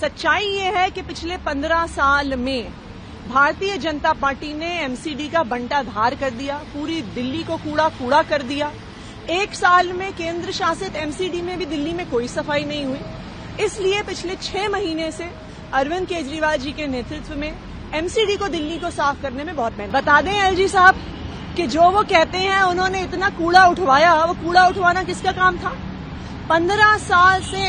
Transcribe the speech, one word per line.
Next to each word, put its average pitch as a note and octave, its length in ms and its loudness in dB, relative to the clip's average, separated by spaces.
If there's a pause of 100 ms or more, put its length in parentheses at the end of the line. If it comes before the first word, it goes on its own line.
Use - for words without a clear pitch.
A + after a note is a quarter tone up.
सच्चाई D#4 440 0
ये G4 260 -2
है F#4 200 2
कि F#4+ 100 -8
पिछले F4 360 -8
पन्द्रह D#4+ 500 0
साल C#4 480 2
में B3 360 -4 (580)
भारतीय D4 480 2
जनता D#4 360 0
पार्टी C#4 400 -2
ने D#4+ 180 -6 (100)
एमसीडी C#4+ 480 -6
का E4 160 2
बंटा B3 380 -2
धार A3 320 0
कर C4+ 140 -2
दिया, C#4 280 -6 (100)
पूरी D#4+ 340 -6 (140)
दिल्ली C4 280 -4
को E4 140 -4
कूड़ा D4+ 320 0
कूड़ा C4 340 2
कर D4+ 200 -2
दिया। C#4+ 280 -4 (600)
एक G4 240 -2
साल F4+ 380 4
में F#4+ 200 -4
केंद्र E4+ 380 -6
शासित F4+ 460 -2
एमसीडी F4 440 -4
में F4+ 180 -6
भी F4+ 60 -4
दिल्ली D4 280 -4
में F4 160 -6
कोई A#3+ 200 0
सफाई D4 340 -2
नहीं D4 220 -4
हुई। - 800 -6
इसलिए G4+ 380 0
पिछले F#4 320 -6
छह G#4 340 -4
महीने E4 420 -2
से E4+ 200 -10 (420)
अरविंद D#4+ 340 0
केजरीवाल D#4 500 -2
जी C4+ 140 -4
के D4+ 160 -6
नेतृत्व C#4+ 480 -6
में D4+ 180 -6 (400)
एमसीडी F#4 440 0
को G4+ 100 -2
दिल्ली D#4 320 -4
को E4+ 100 -4
साफ C#4+ 320 0
करने C4+ 220 -6
में E4+ 120 -8
बहुत A3+ 220 -2
मेहनत। G#3 160 -8
बता C#4+ 280 6
दें F4 120 0
एलजी F#4+ 340 4
साहब F#4+ 280 8 (600)
कि E4+ 120 -2
जो D#4+ 220 6
वो G4+ 140 2
कहते E4 340 2
हैं F#4+ 240 2
उन्होंने F#4 400 0
इतना F4+ 280 -2
कूड़ा F4 360 6
उठवाया, E4 500 6
वो E4 200 2
कूड़ा F4 320 4
उठवाना F#4 360 2
किसका F#4 280 -4
काम F#4 260 2
था? A4 160 -6 (760)
पन्द्रह G4+ 480 4
साल F#4 440 6
से F#4+ 280 -4